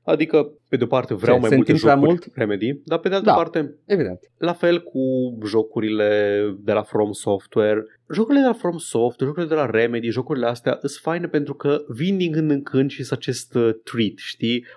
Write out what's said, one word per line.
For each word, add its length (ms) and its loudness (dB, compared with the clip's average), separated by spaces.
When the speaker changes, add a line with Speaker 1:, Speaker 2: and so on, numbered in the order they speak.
Speaker 1:
Adică, 480 2
pe 80 0
de-o 100 0
parte, 260 -2
vreau 220 2
Speaker 2:
Ce, 60 2
Speaker 1:
mai 80 2
Speaker 2:
se 60 4
Speaker 1:
multe 160 4
Speaker 2:
întind 80 4
prea 0 -
Speaker 1:
jocuri 40 6
Speaker 2:
mult? 120 -20
Speaker 1:
Remedy, 480 -2
dar 140 -2
pe 100 -2
de 60 0
altă 140 2
Speaker 2:
Da, 60 6
Speaker 1:
parte, 400 -2
Speaker 2:
evident. 340 -2
Speaker 1:
la 160 -2
fel 300 0
cu 160 -6
jocurile 960 0
de 140 -4
la 80 2
From 300 -2
Software. 720 -2
Jocurile 280 2
de 60 4
la 60 2
From 240 -6
Software, 540 -2
jocurile 240 -4
de 60 0
la 80 2
Remedy, 400 0
jocurile 360 -2
astea 360 -2
îs 180 -6
faine 280 -4
pentru 260 -2
că 340 -2
vin 300 -2
din 140 0
când 200 0
în 120 0
când 260 0
și 140 -10
s 80 -6
acest, 440 -8
uh, 140 4
treat, 320 -2
știi? 500 -6